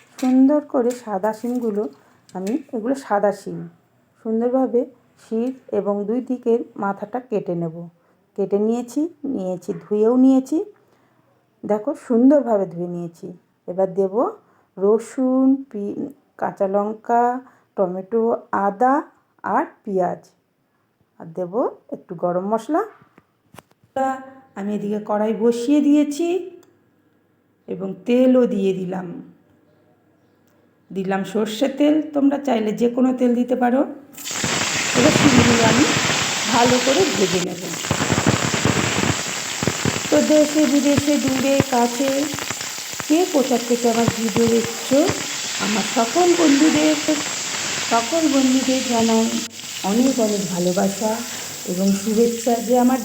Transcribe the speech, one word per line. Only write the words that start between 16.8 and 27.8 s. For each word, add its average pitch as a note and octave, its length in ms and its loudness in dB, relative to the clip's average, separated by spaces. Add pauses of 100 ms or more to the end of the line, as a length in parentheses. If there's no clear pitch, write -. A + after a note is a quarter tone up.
টমেটো, F#3+ 460 -2 (440)
আদা B3 280 2 (500)
আর A#3 200 0 (180)
পেঁয়াজ। F3 400 -4 (1000)
আর F#3 60 -16 (100)
দেব F3 160 -6 (420)
একটু - 180 -16 (100)
গরম F3+ 300 -2
মশলা। D4+ 300 -2 (1800)
আমি G3+ 180 -6
এদিকে G#3 240 -4 (100)
কড়াই G#3+ 220 0 (100)
বসিয়ে A#3+ 380 2
দিয়েছি D4 480 2 (1400)
এবং F#3+ 200 -8 (180)